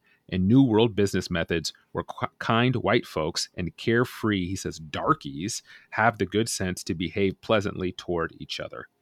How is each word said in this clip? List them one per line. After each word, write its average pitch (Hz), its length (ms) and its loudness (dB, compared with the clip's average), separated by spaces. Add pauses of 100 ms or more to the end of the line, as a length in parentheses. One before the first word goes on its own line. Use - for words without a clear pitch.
(280)
and 92 200 2
new 131 140 8
world 110 340 4
business 98 340 0
methods 85 440 -2 (160)
where 90 140 -4
qu-, - 240 -8 (100)
kind 120 380 2
white 107 280 2
folks - 500 -4
and 87 220 -6
carefree," 110 720 0
he 92 80 -4
says, 87 220 -6
"darkies 80 840 -8 (280)
have 110 260 2
the 101 100 -2
good 107 220 0
sense 92 360 -4
to 98 100 -4
behave 92 480 -2
pleasantly 95 500 0
toward 85 460 -4
each - 200 -10
other. - 300 -12 (140)